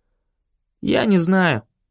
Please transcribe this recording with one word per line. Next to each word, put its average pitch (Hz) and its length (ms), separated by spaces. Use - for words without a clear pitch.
«Я - 260
не 196 120
знаю», — 170 460